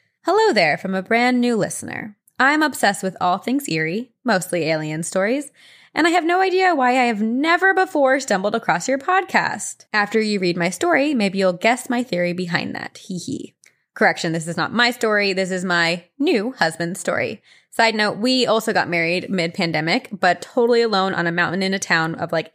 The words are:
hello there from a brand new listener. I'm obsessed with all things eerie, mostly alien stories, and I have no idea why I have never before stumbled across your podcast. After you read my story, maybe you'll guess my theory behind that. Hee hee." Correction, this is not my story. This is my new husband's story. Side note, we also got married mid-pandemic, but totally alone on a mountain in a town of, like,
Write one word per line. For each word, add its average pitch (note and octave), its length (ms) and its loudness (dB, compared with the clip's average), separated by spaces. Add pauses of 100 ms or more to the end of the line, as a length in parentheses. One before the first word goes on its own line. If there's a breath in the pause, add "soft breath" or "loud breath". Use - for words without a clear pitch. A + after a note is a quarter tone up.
(240)
hello G#4 280 4
there E3 240 4
from F#3+ 180 -4
a F#3+ 80 -2
brand A#3+ 380 2
new A#3+ 160 2
listener. D#3+ 600 -6 (220)
I'm D4 240 4
obsessed A3+ 420 0
with F#3 160 -4
all F3+ 180 2
things C#4 300 -4
eerie, E3 440 -4 (120)
mostly F3+ 400 0
alien D#3 400 -2
stories, A#3 480 -2 (420 soft breath)
and E4 140 2
I - 20 2
have E4+ 140 2
no F4 160 2
idea F#4 340 2
why B3+ 160 2 (100)
I B3 40 4
have A3 180 0
never E4 500 2
before D#4 460 2
stumbled G#3+ 380 -2
across F3 320 -2
your C4+ 100 0
podcast. F4 920 -2
After G#3+ 280 0
you G#3 200 0
read F3+ 160 0
my F3+ 140 0
story, D4+ 440 0
maybe G3 240 0
you'll F#3+ 140 2
guess A3+ 360 0
my B3 140 -2
theory F3 300 -2
behind F3 420 -4
that. - 240 -12
Hee F#3 200 -10
hee." - 360 -10 (400 soft breath)
Correction, F3 380 0
this E3 160 -4
is E3 80 -6
not D#3+ 160 -4
my A#3+ 180 2
story. G#3 440 0
This F#3 180 -2
is F3+ 120 -6
my E3+ 380 0 (160)
new C4 320 2
husband's E3+ 480 -2
story. - 420 -4 (300 soft breath)
Side A3+ 240 2
note, G#3 240 0
we B3+ 280 2
also A3 260 0
got F3 160 0
married E3+ 420 -2
mid-pandemic, E3+ 840 -2
but F3 300 0
totally A#3 400 2
alone F#3+ 320 0
on E3+ 140 0
a E3 40 -2
mountain F3 300 0
in F#3+ 120 0
a F#3+ 40 -2
town E3 380 -2
of, E3 160 -6
like, D#3+ 220 -2